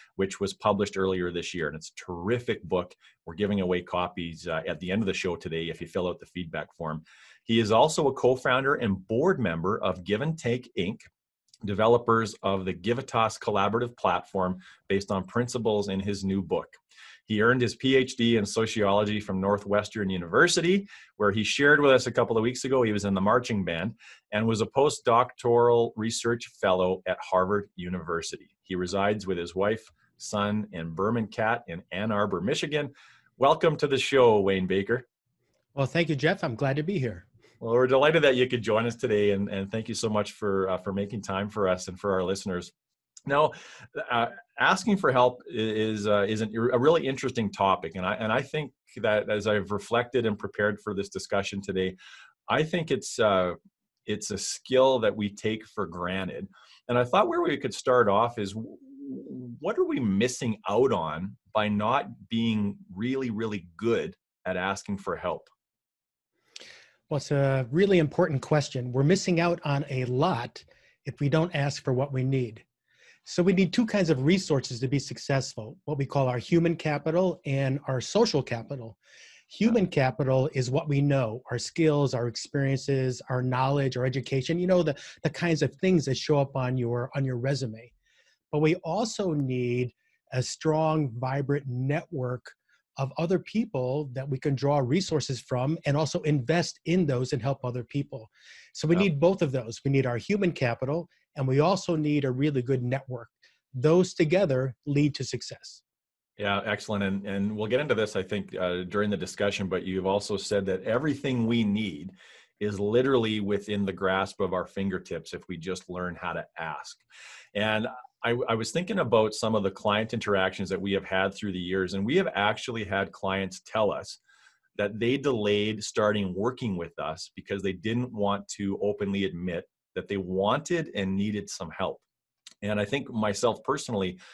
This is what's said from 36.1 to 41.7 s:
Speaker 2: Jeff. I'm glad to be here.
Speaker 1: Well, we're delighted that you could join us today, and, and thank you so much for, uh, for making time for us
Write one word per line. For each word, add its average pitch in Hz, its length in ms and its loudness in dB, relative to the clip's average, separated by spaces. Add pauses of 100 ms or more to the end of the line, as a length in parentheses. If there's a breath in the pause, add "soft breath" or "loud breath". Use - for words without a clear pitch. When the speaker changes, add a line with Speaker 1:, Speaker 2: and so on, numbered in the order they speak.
Speaker 2:
Jeff. 156 300 0
I'm 127 100 -4
glad 135 220 0
to 151 80 -2
be 190 140 -2
here. 107 280 -4 (320 soft breath)
Speaker 1:
Well, 117 140 -2
we're 127 160 6
delighted 147 340 6
that 135 140 6
you 127 100 4
could 123 160 -2
join 110 240 2
us 113 80 -2
today, 104 380 2
and, 98 160 0
and 98 240 -4
thank 113 160 -6
you 113 60 -6
so 113 140 -2
much 104 220 0
for, 98 400 0
uh, 92 60 2
for 98 160 -6
making 98 300 -4
time 98 260 -4
for 101 200 0
us 90 200 0